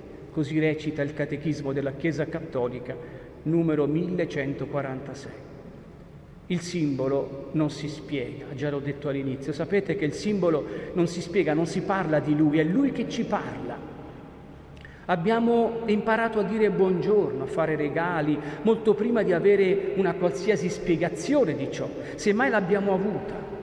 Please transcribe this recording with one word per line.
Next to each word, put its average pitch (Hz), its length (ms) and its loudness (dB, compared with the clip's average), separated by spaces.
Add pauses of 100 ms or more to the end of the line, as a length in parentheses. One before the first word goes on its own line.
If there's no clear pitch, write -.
(320)
Così 156 280 0
recita 151 420 0
il 143 120 -2
Catechismo 143 580 -2
della 135 220 -2
Chiesa 147 320 -2
Cattolica, 127 720 -4 (480)
numero 156 440 4
millecentoquarantasei. 139 1600 -4 (1040)
Il 175 140 -2
simbolo 135 920 -2
non 151 180 2
si - 160 -8
spiega, 123 680 -6
già 139 160 -4
l'ho 143 80 -2
detto 143 320 -6
all'inizio. 135 420 -4
Sapete 185 440 0
che 156 100 -2
il 147 80 0
simbolo 180 500 2 (300)
non 175 140 2
si 175 120 -4
spiega, 160 360 2
non 165 100 2
si 175 160 -2
parla 170 380 2
di 147 160 2
lui, 151 240 4
è 156 40 6
lui 240 280 4
che - 180 -4
ci 226 140 -2
parla. - 520 -4 (1300)
Abbiamo 226 800 2
imparato 226 540 2
a 202 40 4
dire 208 260 2
buongiorno, 180 720 2
a 135 40 -4
fare 156 280 0
regali, 151 640 0 (240)
molto 220 320 4
prima 220 300 2
di 175 100 4
avere 190 600 4
una 185 180 4
qualsiasi 180 560 2
spiegazione 170 840 2
di 123 160 -4
ciò, 127 160 -6 (260)
semmai 220 380 2
l'abbiamo 196 420 2
avuta. 185 400 0 (300)